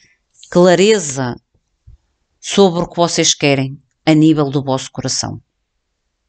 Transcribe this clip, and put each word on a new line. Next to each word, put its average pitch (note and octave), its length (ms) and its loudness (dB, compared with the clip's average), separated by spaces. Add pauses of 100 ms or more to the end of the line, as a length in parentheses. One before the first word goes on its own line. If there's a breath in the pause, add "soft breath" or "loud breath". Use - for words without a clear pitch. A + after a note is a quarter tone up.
(500 soft breath)
clareza F3 840 2 (1080)
sobre F3 420 0
o E3+ 60 -8
que - 80 -20
vocês E3 380 0
querem C3+ 480 -2 (240)
a D#3 80 4
nível D3+ 360 2
do C#3 120 -4
vosso C3 300 -6
coração. A2+ 480 -8 (880)